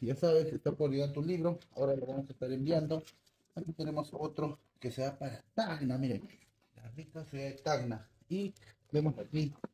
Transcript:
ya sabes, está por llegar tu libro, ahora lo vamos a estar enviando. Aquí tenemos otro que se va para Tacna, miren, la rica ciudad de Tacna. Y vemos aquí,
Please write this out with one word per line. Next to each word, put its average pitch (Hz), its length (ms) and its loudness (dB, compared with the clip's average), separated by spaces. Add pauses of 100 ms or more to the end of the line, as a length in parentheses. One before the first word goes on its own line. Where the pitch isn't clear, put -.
ya 127 140 2
sabes, 160 360 6
está 147 220 0
por 147 160 2
llegar 143 240 0
tu 147 80 -2
libro, 170 380 0 (160)
ahora 139 200 4
lo 127 100 -2
vamos 135 220 -4
a 131 60 -14
estar 127 180 -4
enviando. 156 520 2 (520)
Aquí 160 160 -6
tenemos 151 400 -4
otro 151 480 -4 (200)
que 123 120 -6
se 131 100 -4
va 139 160 -2
para 127 240 -8 (120)
Tacna, 151 440 0
miren, 123 300 -2 (480)
la 117 140 -16
rica 156 340 -12
ciudad 139 220 -8
de 135 80 -6
Tacna. 123 560 -2 (180)
Y 196 260 -2 (380)
vemos 147 260 2
aquí, 151 360 -2 (200)